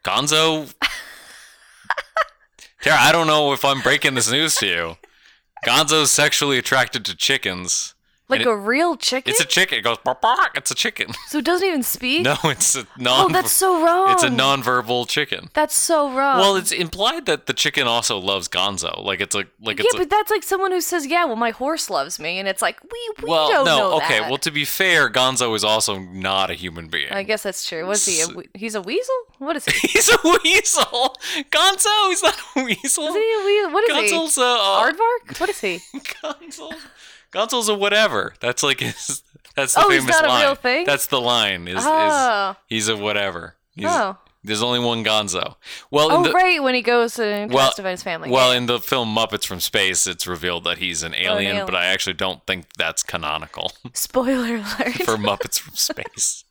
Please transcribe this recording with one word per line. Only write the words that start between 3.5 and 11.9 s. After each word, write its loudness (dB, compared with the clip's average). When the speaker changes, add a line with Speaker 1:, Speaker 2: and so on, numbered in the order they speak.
Speaker 1:
if 0
I'm 2
breaking 2
this 0
news 2
to 0
you. -2
Gonzo's 4
sexually 2
attracted 0
to -8
chickens. -2
Speaker 2:
Like 0
Speaker 1:
And 2
it 4
Speaker 2:
a 2
real 0
chicken? -2
Speaker 1:
It's 2
a 4
chicken. 2
It -4
goes, 0
"Bark, -2
bark." 2
It's -4
a -4
chicken. -4
<laughs> -18
Speaker 2:
So -2
it -4
doesn't 0
even 0
speak? -2